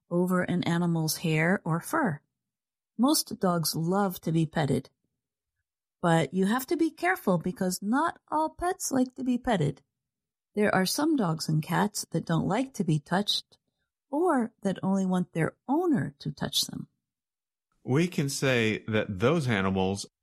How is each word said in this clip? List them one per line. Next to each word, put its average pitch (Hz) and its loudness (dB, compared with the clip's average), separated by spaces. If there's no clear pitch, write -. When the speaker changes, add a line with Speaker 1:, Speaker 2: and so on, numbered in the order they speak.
Speaker 1:
over 180 2
an 175 -2
animal's 170 0
hair 160 0
or 165 -2
fur. 233 -2
Most 277 0
dogs 175 0
love 180 -2
to 165 -4
be 160 2
petted. 143 -2
But 165 4
you 190 2
have 247 -2
to 339 -2
be 320 0
careful 339 0
because 185 -4
not 262 -2
all 311 -2
pets 349 -6
like 262 0
to 262 -10
be 247 -2
petted. 180 0
There 208 4
are 185 4
some 302 0
dogs 165 0
and 156 2
cats 170 0
that 165 -4
don't 165 -2
like 254 -2
to 175 -2
be 151 0
touched - -4
or 285 2
that 190 -2
only 190 0
want 185 0
their 160 0
owner 269 0
to 151 -6
touch - -2
them. - -12
Speaker 2:
We 147 2
can 151 -2
say 120 0
that 107 -2
those 135 2
animals 95 0